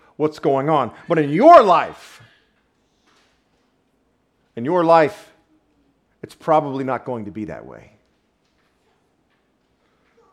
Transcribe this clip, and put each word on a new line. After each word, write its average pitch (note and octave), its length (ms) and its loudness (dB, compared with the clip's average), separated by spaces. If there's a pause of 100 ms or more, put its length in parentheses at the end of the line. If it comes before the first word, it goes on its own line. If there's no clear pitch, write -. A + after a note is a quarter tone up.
(160)
what's D3+ 220 -4
going C#3 300 -2
on. C#3+ 240 -2 (160)
But E3 100 0
in D3 120 -2
your C4+ 320 6
life, D#3 580 -2 (2250)
in A#2 120 -10
your E3+ 180 -2
life, E3 480 2 (920)
it's - 120 -20
probably C#3+ 500 -2
not B2+ 220 -8
going A#2+ 180 -10
to G2+ 60 -14
be G#2 160 -12
that A#1 180 -14
way. A#1+ 280 -20 (2500)